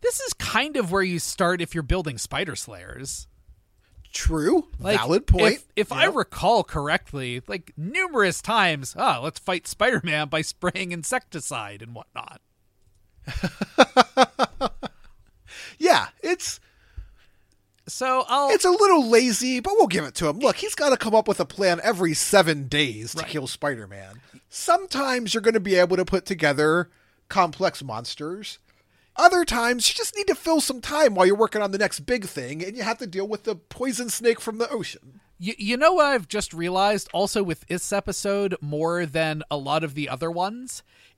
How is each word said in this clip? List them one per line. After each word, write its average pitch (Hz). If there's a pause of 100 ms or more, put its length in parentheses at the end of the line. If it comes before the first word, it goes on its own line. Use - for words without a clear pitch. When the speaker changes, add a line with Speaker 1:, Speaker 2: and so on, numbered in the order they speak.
Speaker 1:
this 480
is 508
kind 277
of 196
where 190
you 175
start 175
if 165
you're 160
building 151
Spider 147
Slayers. 120 (840)
Speaker 2:
True. 320 (120)
Speaker 1:
Like, 202
Speaker 2:
Valid 202
point. 214
Speaker 1:
if, -
if 202
I 302
Speaker 2:
Yep. 370
Speaker 1:
recall 208
correctly, 143
like, 190
numerous 233
times, 180
"Ah, 185
let's 151
fight -
Spider-Man 160
by 160
spraying 180
insecticide 139
and 117
whatnot." - (840)
Speaker 2:
<laughs> - (1040)
Yeah, 302 (140)
it's - (1300)
Speaker 1:
So 254
I'll 277
Speaker 2:
it's 381
a 370
little 359
lazy, 247
but 381
we'll 381
give 175
it 139
to 170
him. 196
Look, 247
he's -
gotta 294
come 220
up 220
with 202
a 170
plan 180
every 180
seven 156
days 120
to 156
Speaker 1:
Right. 160
Speaker 2:
kill 139
Spider-Man. 101 (280)
Sometimes 269
you're 226
gonna 226
be 190
able 180
to 180
put 185
together 156 (400)
complex 180
monsters. 147 (560)
Other 349
times, 240
you -
just -
need 403
to 330
fill 320
some 262
time 294
while 180
you're 196
working 214
on 196
the 196
next 202
big 214
thing, 147
and 202
you 233
have 226
to 247
deal 190
with 214
the 220
poison 240
snake 226
from 220
the 233
ocean. 175 (180)
Speaker 1:
You, 190
you 202
know 311
what 320
I've 254
just -
realized, 190
also 196
with 170
this 175
episode, 202
more 160
than 156
a 151
lot 143
of 147
the 147
other 135
ones, 208 (340)